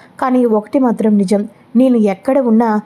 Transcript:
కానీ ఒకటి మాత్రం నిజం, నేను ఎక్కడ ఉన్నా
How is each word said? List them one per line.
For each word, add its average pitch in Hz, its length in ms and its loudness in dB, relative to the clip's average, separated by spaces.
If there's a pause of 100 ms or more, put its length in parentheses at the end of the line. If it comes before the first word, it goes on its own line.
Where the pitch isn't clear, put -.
(200)
కానీ 254 240 0
ఒకటి 220 340 -2
మాత్రం 214 400 0
నిజం, 202 300 -2 (280)
నేను 254 200 4
ఎక్కడ 214 420 -2
ఉన్నా 226 460 0